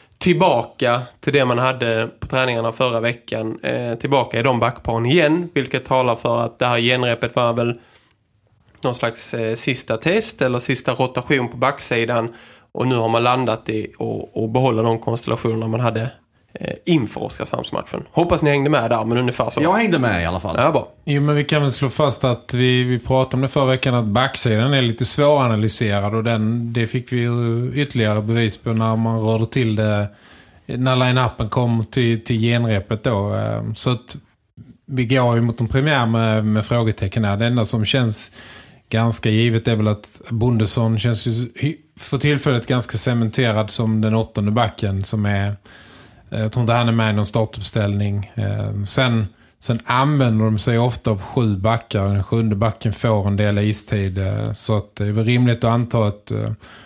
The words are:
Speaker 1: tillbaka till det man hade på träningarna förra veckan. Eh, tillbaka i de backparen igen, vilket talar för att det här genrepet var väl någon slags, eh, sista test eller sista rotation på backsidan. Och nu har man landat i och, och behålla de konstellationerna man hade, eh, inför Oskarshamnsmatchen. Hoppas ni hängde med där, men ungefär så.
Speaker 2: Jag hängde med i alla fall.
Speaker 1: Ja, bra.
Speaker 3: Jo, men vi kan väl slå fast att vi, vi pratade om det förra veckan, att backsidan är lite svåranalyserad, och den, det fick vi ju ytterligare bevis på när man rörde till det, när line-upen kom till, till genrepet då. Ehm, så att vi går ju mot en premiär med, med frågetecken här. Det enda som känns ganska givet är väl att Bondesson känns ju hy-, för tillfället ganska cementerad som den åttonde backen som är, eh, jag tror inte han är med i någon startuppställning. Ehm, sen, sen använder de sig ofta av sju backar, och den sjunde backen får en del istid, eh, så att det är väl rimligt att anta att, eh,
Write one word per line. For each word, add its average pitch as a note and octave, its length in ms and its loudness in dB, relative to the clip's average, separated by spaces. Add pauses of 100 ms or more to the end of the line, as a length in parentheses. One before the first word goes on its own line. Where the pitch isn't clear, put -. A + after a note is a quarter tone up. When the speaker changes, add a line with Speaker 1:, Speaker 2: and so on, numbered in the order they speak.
(180)
Speaker 1:
tillbaka C3 840 2 (180)
till C#3+ 120 -2
det C3+ 120 4
man A#2+ 140 2
hade A#2+ 500 0 (120)
på - 60 -12
träningarna A#2+ 460 0
förra A#2+ 280 0
veckan. A2+ 640 -4
Eh, B2 320 -4
tillbaka B2 460 0
i - 20 2
de B2 180 2
backparen A#2 460 -2
igen, E3 480 2
vilket B2+ 300 -2
talar B2+ 320 2
för A#2 240 0
att A#2 180 -4
det B2 80 2
här A#2+ 120 2
genrepet A#2+ 580 0
var A#2+ 160 2
väl A#2+ 220 -2 (1080)
någon B2+ 100 -2
slags, - 400 -4
eh, A2+ 200 -2
sista A#2+ 420 -2
test F#3+ 460 0
eller B2 160 2
sista B2+ 340 -2
rotation B2+ 560 -2
på - 80 -16
backsidan. A#2+ 720 0 (440)
Och B2 160 -2
nu B2+ 60 2
har A2+ 140 2
man A#2 140 2
landat B2 460 0
i A2 180 -4 (120)
och, A2 440 -6
och A2+ 60 -2
behålla A#2+ 340 2
de A2+ 160 2
konstellationerna A#2 680 -4
man A2+ 120 -2
hade, A#2 300 -2 (500)
eh, - 140 -6 (120)
inför C#3+ 360 0
Oskarshamnsmatchen. - 800 -6 (100)
Hoppas F3 300 2
ni D3+ 80 4
hängde C#3+ 200 2
med A#2 200 2
där, A2+ 140 0
men A2+ 140 0
ungefär B2 320 -2
så. C#3 120 -2
Speaker 2:
Jag E3+ 100 2
hängde G3+ 260 2
med G#2 240 0
i E2 40 -2
alla F2 140 -4
fall. F#2 180 -4
Speaker 1:
Ja, D3 140 2
bra. - 160 -2 (160)
Speaker 3:
Jo, C#3+ 180 0
men D3 140 2
vi D3 80 2
kan D3 180 0
väl C3+ 100 2
slå C3 160 -2
fast C#3+ 360 0
att B2 300 -2
vi, B2+ 280 2
vi B2 160 0
pratade C3 380 0
om C3 40 0
det C3+ 80 0
förra C#3 160 0
veckan, C3 300 2
att A#2+ 100 0
backsidan B2 680 2
är C3 80 2
lite A#2 220 0
svåranalyserad, A2 1120 2
och A2+ 100 -2
den, A#2 480 -2
det A#2 140 0
fick B2 260 -6
vi B2 40 -2
ju A#2+ 580 -2
ytterligare A2+ 480 0
bevis A2+ 340 0
på - 160 -4
när A2+ 240 0
man A2+ 240 0
rörde A2 260 0
till A2 300 0
det, G#2 300 0 (600)
när B2+ 300 0
line-upen B2+ 520 0
kom A#2 360 0
till, A#2 400 0
till A2+ 160 0
genrepet A2+ 640 0
då. G#2 280 0
Ehm, A2 420 -4
så - 160 -2
att - 260 -6 (720)
vi B2+ 200 -2
går B2 280 4
ju A#2 60 2
mot A#2 200 0
en A2+ 80 0
premiär C3+ 380 2
med, A2+ 380 2
med G#2+ 220 0
frågetecken A2 580 0
här. G2+ 120 0
Det A2+ 100 0
enda A#2+ 180 2
som A2 200 -2
känns A#2 480 0 (560)
ganska A2+ 420 0
givet A2+ 380 2
är A2+ 80 2
väl G#2+ 120 2
att - 400 -4
Bondesson A2+ 720 0
känns A2+ 280 0
ju A#2+ 280 -4
hy-, D#3 220 -4 (220)
för - 200 -2
tillfället C#3 480 0
ganska B2 320 -2
cementerad A2+ 720 0
som A2 300 0
den A2 140 2
åttonde G#2+ 360 -2
backen G#2+ 540 0
som G#2 220 -2
är, G2+ 300 0 (760)
eh, A2+ 100 -4
jag A2 120 -2
tror B2 80 -2
inte A#2 120 2
han A#2+ 160 4
är A2+ 40 4
med A2+ 180 2
i G#2 60 0
någon G#2 100 0
startuppställning. G2+ 1080 -2
Ehm, G#2 520 -4
sen, A#2 400 2 (340)
sen A#2 240 -2
använder B2+ 600 2
de A2 140 2
sig A#2 200 2
ofta A#2+ 320 0
av F#2+ 120 -2
sju A2 340 0
backar, A2 460 0
och G2 80 0
den G2+ 140 0
sjunde A2+ 320 0
backen G#2+ 360 0
får G#2+ 340 2
en G2+ 100 2
del G#2 220 2
istid, G2+ 600 -2
eh, G#2 340 -2
så G#2+ 240 -2
att - 200 -6
det G#2 80 -4
är G#2 80 0
väl A2 120 0
rimligt B2 400 2
att A#2 60 4
anta A#2 360 0
att, - 240 -6
eh, A2 200 -4 (360)